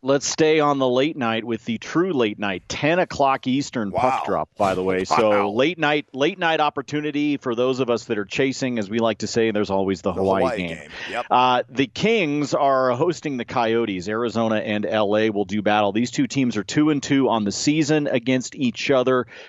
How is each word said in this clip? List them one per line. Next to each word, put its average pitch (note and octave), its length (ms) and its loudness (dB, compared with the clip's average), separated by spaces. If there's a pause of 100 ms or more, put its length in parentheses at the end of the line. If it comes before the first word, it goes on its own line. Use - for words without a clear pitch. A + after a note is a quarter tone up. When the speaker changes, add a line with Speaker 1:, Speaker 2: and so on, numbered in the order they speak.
Speaker 1:
Let's C3+ 240 0
stay D#3 360 2
on D3 180 2
the C3 80 2
late C#3+ 300 0
night A2+ 260 -2
with A2+ 220 -6
the A2+ 120 -4
true F3 360 -2
late A2+ 260 0
night, G2 300 -4
ten E3 300 0
o'clock C3+ 480 0
Eastern B2+ 440 -2
puck A#2+ 300 0
Speaker 2:
Wow. - 40 -6
Speaker 1:
drop, D#2 320 -2
by F#2+ 160 2
the F#2 80 -2
way. F#2 180 0
Speaker 2:
<laughs> F#2+ 100 -4
Wow. D#3+ 80 4
Speaker 1:
So G#2 340 2
late C#3+ 260 0
night, D3+ 360 0
late E3 260 -2
night D#3+ 220 0
opportunity D3 760 -2
for C3 180 -4
those B2+ 280 0
of A#2+ 80 -2
us A#2 160 0
that A2+ 120 -4
are G#2 60 -4
chasing, B2+ 560 -2
as F#2+ 100 -6
we A2+ 100 -2
like A2+ 180 0
to G#2+ 100 -8
say, A2+ 240 0
there's G#2 180 -2
always G2 320 0
the F#2+ 120 -2
Speaker 2:
The F#2+ 80 -4
Speaker 1:
Hawaii F#2+ 220 2
Speaker 2:
Hawaii B2+ 140 -2
Speaker 1:
game. E2+ 200 -6
Speaker 2:
game. D2 120 -18 (200)
Yep. A#2+ 200 -6
Speaker 1:
Uh, B2+ 380 4
the C3+ 200 -2
Kings D3+ 680 0
are C3+ 380 4
hosting D3 440 -2
the A#2+ 80 -6
Coyotes. A2+ 640 0
Arizona A2+ 480 -2
and G#2+ 300 -2
L G#2 320 0
A A2 140 2
will G2+ 120 -2
do G2 180 -4
battle. G#2 300 2
These A#2 200 -2
two C#3 160 0
teams B2 280 0
are G#2 80 -2
two D3+ 280 2
and C#3+ 120 0
two C3+ 240 2
on A2 160 2
the G2 80 0
season D3+ 560 0
against B2+ 480 -2
each - 360 -2
other. B2+ 360 2 (220)